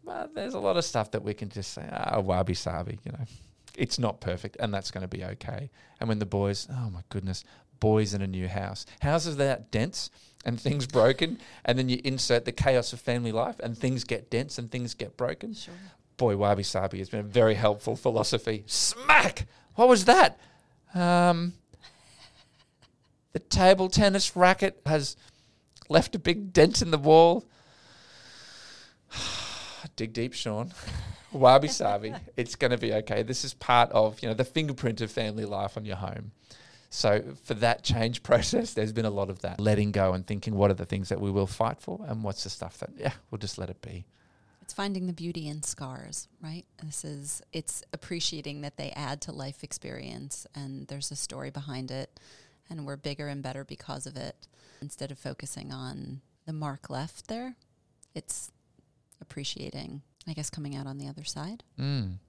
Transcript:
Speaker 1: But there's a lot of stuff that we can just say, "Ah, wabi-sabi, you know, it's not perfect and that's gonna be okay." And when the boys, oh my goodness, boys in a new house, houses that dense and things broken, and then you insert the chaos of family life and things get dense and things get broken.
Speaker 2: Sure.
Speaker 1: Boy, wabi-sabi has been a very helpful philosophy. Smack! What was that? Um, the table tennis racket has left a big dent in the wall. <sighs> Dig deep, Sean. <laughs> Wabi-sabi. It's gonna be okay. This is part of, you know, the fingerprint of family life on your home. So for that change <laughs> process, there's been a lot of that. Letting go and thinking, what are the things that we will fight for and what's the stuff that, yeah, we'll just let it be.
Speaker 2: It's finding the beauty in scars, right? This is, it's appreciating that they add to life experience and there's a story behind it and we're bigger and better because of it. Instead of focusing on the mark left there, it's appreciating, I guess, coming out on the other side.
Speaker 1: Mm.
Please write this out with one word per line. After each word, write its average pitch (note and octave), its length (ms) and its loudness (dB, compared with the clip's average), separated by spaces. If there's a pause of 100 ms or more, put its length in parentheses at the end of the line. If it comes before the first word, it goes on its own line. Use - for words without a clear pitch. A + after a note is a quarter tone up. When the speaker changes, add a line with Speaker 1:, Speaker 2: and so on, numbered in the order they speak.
Speaker 1:
But - 320 -10
there's A#3 200 -6
a - 40 -6
lot G2 160 0
of E3 80 0
stuff A2+ 280 -2
that G2+ 120 -4
we G#2 100 -4
can G#2 140 -8
just G2 260 -10
say, - 160 -10
"Ah, - 300 -2
wabi-sabi, F#2 880 -2
you - 80 -8
know, C#3 100 -8 (540)
it's A#2+ 200 -2
not A2+ 220 -2
perfect F2+ 400 -6
and G#2+ 140 -2
that's G2 180 -6
gonna F#2+ 160 -8
be F#2 160 -8
okay." A#2 460 -10 (320)
And A2+ 80 -2
when G#2+ 100 0
the G#2 60 -2
boys, G2+ 440 0
oh B2 200 -6
my F2 180 -10
goodness, F#2+ 380 -6 (340)
boys G#2+ 340 4
in G2 80 -2
a G2 60 -2
new F#2 220 -4
house, G2 360 -8 (140)
houses D#3 380 0
that C3+ 340 0
dense A#2+ 380 -2 (360)
and A#2 140 -2
things C3+ 280 -2
broken, C3+ 500 4 (280)
and B2 120 2
then C3 120 0
you B2 140 0
insert B2+ 420 2
the A#2+ 60 -2
chaos B2+ 420 2
of A#2+ 80 -14
family A#2+ 300 -2
life A#2+ 280 -2
and A#2 180 -8
things B2+ 260 -2
get - 260 -6
dense C#3+ 280 -4
and A#2 140 -10
things B2 220 -6
get - 240 -10
broken. D3 360 -6
Speaker 2:
Sure. F3+ 200 -14 (420)
Speaker 1:
Boy, G#2+ 220 2
wabi-sabi G2 640 2
has F#2+ 100 -8
been G#2+ 100 -4
a G#2 40 -6
very A2 320 6
helpful G#2+ 400 0
philosophy. A2 680 -2
Smack! - 800 4 (300)
What A#3+ 120 8
was G#3+ 180 8
that? B3 340 8 (560)
Um, F3 580 4 (1800)
the - 60 -4
table F#3 500 6
tennis G3 460 4
racket F#3 500 4
has D3 320 0 (720)
left E3 260 4
a F3+ 40 -2
big F#3 340 -2
dent - 280 8
in E3 100 0
the D#3 60 4
wall. E3 480 8 (1700)
<sighs> - 840 -10
Dig A2+ 180 -6
deep, A#2 200 -4
Sean. A2+ 400 -4 (300)
<laughs> - 280 -14
Wabi-sabi. A2 840 6 (240)
It's A#2+ 180 -4
gonna B2 220 2
be G#2+ 160 -2
okay. G#2+ 280 0
This B2 220 -4
is C3+ 100 -8
part B2 380 6
of, A2 300 4
you A#2 80 -4
know, A2 40 -2
the B2 120 0
fingerprint B2+ 560 -2
of A2 100 -4
family A2 340 -4
life G2+ 300 -4
on G#2+ 100 -8
your G2 120 -6
home. G#2+ 340 -8 (580)
So G#2+ 320 2 (220)
for - 120 -6
that A#2 280 2
change A#2 400 -2
<laughs> - 60 -12
process, A3+ 440 2
there's A2 200 -2
been A2 120 0
a G#2 60 0
lot G2 180 -2
of F#2 120 -10
that. F2+ 180 -6
Letting G#2 320 4
go F#2+ 220 4
and F#2 120 -4
thinking, G#2 300 -4
what G2 160 6
are F#2+ 40 2
the F#2 100 -8
things G2 240 -4
that F#2 100 -2
we G2 120 -2
will F#2+ 160 2
fight - 320 -2
for F#3 280 -10
and A2+ 160 -8
what's G2+ 200 -6
the G2 60 -10
stuff - 300 -12
that, - 180 -10
yeah, - 160 -4 (160)
we'll G#2 100 -10
just G2+ 180 -10
let F#2+ 120 -8
it F#2+ 120 -16
be. F2+ 240 -14 (560)
Speaker 2:
It's - 120 -18
finding G3 340 -6
the F3 60 -6
beauty D#3+ 340 -8
in D3+ 160 -8
scars, - 640 -10 (140)
right? D#3+ 240 -14 (180)
This D3+ 220 -12
is, D3 360 -10 (120)
it's - 300 -8 (100)
appreciating D3+ 680 -8
that C#3+ 160 -12
they C#3+ 140 -10
add C#3+ 300 -8
to D#3+ 100 -10
life C#3 320 -12
experience B2+ 880 -12
and C#3 340 -12
there's C#3 220 -10
a C#3+ 60 -10
story C3+ 360 -10
behind C3+ 380 -10
it C3 300 -10 (500)
and D#3 160 -12
we're C#3+ 120 -10
bigger C#3+ 320 -8
and C#3+ 120 -8
better C3+ 220 -10
because C#3+ 420 -12
of C3+ 120 -14
it. - 300 -14 (340)
Instead C#3+ 280 -12
of C3+ 80 -14
focusing C#3 540 -12
on C3 500 -12 (240)
the D#3+ 80 -8
mark D3 360 -8
left C#3 380 -10
there, A#3+ 280 -10 (580)
it's - 380 -12 (680)
appreciating, C#3 800 -10 (260)
I D#3+ 60 -10
guess, D3+ 160 -8
coming C#3+ 260 -10
out C#3 100 -8
on C3+ 120 -10
the C#3 100 -12
other D3+ 160 -14
side. F3+ 400 -10 (160)
Speaker 1:
Mm. B2 380 -2 (120)